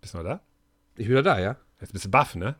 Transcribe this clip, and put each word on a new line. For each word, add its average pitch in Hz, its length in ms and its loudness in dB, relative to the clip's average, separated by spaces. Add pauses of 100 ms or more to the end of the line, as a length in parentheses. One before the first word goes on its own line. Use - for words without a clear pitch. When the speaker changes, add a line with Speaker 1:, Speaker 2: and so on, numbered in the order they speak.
Speaker 1:
Bist - 140 -18
du 90 40 -8
noch 82 60 -8
da? 135 160 -6 (540)
Speaker 2:
Ich 107 120 -6
bin - 20 -4
wieder 131 160 6
da, 147 160 4
ja. 101 160 -2 (240)
Speaker 1:
Jetzt - 120 -16
bist 95 120 -8
du 98 40 -6
baff, 131 280 2
ne? 104 240 -4